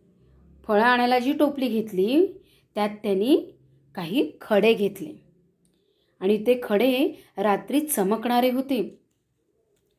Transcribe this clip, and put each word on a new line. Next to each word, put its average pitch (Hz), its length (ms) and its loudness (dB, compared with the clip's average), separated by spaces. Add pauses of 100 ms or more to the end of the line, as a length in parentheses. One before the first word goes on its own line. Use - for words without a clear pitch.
(680)
फळं 214 160 2
आणायला 247 360 2
जी 254 140 -2
टोपली 285 340 0
घेतली 220 600 0 (480)
त्यात 208 140 -2 (140)
त्यांनी 214 420 0 (500)
काही 202 360 -4 (100)
खडे 220 320 4
घेतले 190 500 -6 (960)
आणि 202 220 0
ते 247 220 2
खडे 254 580 0 (160)
रात्री 202 420 0
चमकणारे 233 720 0
होते. 262 480 -4 (1000)